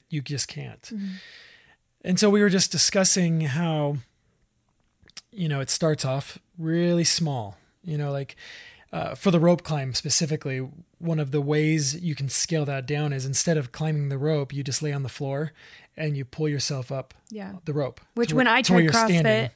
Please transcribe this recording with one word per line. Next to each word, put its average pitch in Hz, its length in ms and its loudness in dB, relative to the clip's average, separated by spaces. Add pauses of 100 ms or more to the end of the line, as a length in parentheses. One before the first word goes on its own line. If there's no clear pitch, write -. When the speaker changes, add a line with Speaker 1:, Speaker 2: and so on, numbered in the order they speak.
Speaker 1:
you 151 120 -4
just 135 280 -6
can't. 131 320 -14
Speaker 2:
Mm-hmm. 196 260 -10 (960)
Speaker 1:
And 180 160 0
so 214 100 4
we 208 120 6
were 208 80 6
just 185 240 2
discussing 180 680 2
how, 151 560 0 (1300)
you 185 160 -4
know, 143 140 0
it 131 80 -4
starts 156 360 0
off 135 320 -4 (200)
really 170 480 2
small, 131 520 0 (260)
you 156 140 -4
know, 147 140 -2
like, 139 240 -8 (580)
uh, - 220 -6
for 190 160 0
the 170 80 4
rope 170 240 4
climb 135 300 -4
specifically, 139 760 -2 (320)
one 165 200 -2
of 143 120 -2
the 147 100 0
ways 151 600 2
you 170 140 -2
can 135 140 -4
scale 156 360 0
that 135 200 -6
down 147 260 -2
is 131 140 -4
instead 139 320 0
of 135 140 -4
climbing 156 380 -2
the 139 80 -4
rope, 143 360 -2
you 139 100 -6
just 127 180 -2
lay 151 120 -2
on 139 100 -4
the 127 60 -6
floor 143 420 -6 (460)
and 151 180 -2
you 135 80 -4
pull 156 240 -4
yourself 139 440 -4
up 135 220 -8 (160)
Speaker 2:
Yeah. 202 240 -12 (120)
Speaker 1:
the 151 80 -6
rope 135 260 -4 (140)
Speaker 2:
Which 233 160 0
Speaker 1:
to 156 60 -2
Speaker 2:
when 254 100 4
Speaker 1:
where, 226 100 4
Speaker 2:
I 262 60 4
Speaker 1:
to 202 120 4
where 175 80 8
Speaker 2:
tried - 20 6
Speaker 1:
you're 160 100 4
Speaker 2:
CrossFit, 220 280 4
Speaker 1:
standing. 220 340 2